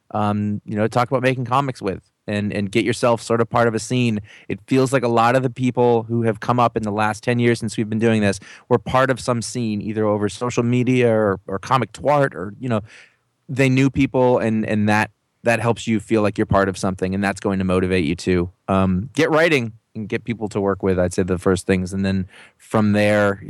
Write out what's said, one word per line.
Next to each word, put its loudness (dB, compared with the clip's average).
Um, -2
you -6
know, 2
talk 0
about -2
making 0
comics -2
with -6
and, -2
and -4
get 2
yourself 0
sort 0
of 0
part 2
of 0
a -2
scene. -2
It -6
feels 2
like 2
a 0
lot 4
of 2
the -2
people 0
who -2
have -2
come 0
up 2
in -2
the -2
last -2
ten 0
years 2
since -6
we've -4
been -4
doing 2
this 0
were 4
part 2
of -2
some -2
scene, -4
either -2
over 0
social -4
media 2
or, 0
or -8
comic -2
twat 0
or, -10
you -8
know, -2
they 2
knew 4
people 2
and, -2
and 0
that, 2
that 2
helps -2
you 0
feel 0
like 0
you're 0
part 2
of -4
something, -4
and -2
that's -2
going -2
to -2
motivate 0
you -2
too. 0
Um, 0
get 2
writing 2
and -8
get -6
people -6
to -4
work 0
with, 2
I'd 0
say 0
the -2
first 0
things. 0
And -2
then -2
from 0
there, 2